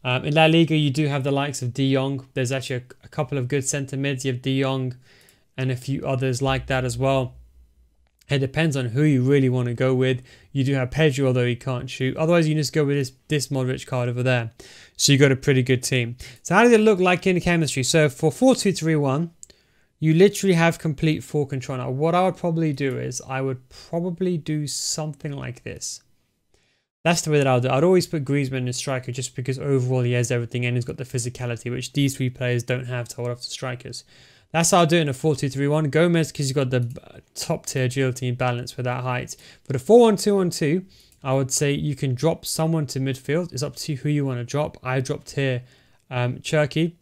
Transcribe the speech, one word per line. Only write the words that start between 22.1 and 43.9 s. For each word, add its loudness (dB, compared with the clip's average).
I 4
would 0
probably 0
do -2
is -8
I -4
would -6
probably -4
do -4
something -6
like -12
this. -12
That's 2
the -4
way 4
that 2
I'll 4
do -2
it. 0
I'd 2
always 4
put -4
Griezmann -2
in -4
striker -6
just -8
because -6
overall 0
he 2
has 0
everything -2
and 0
he's -2
got -10
the -10
physicality, -6
which -8
these 2
three -2
players -2
don't -4
have -6
to -14
hold -6
off -6
the -16
strikers. -10
That's 2
how 6
I'll 6
do 4
it 4
in 0
a -2
four 0
two -4
three -2
one. 0
Gomez, 2
'cause -2
you've -2
got 0
the 2
b-, -6
top -6
tier -2
agility -2
and -4
balance -4
with -6
that -4
height. -6
For -8
the -2
four 6
one 6
two 0
one 2
two, 0
I 0
would 0
say 0
you -2
can -2
drop -2
someone -2
to -6
midfield. -4
It's -6
up -8
to -8